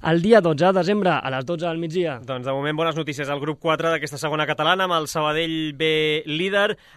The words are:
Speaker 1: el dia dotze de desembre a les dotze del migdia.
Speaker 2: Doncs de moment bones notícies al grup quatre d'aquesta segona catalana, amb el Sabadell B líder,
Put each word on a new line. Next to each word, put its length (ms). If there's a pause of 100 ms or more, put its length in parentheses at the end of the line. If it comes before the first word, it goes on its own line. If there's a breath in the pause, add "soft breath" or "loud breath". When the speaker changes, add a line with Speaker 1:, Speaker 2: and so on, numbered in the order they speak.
Speaker 1:
el 160
dia 160
dotze 300
de 80
desembre 340
a 220
les 100
dotze 240
del 140
migdia. 420
Speaker 2:
Doncs 240
de 80
moment 240
bones 160
notícies 320
al 160
grup 160
quatre 320
d'aquesta 240
segona 320
catalana, 400
amb 80
el 160
Sabadell 640
B 480
líder, 540 (200 loud breath)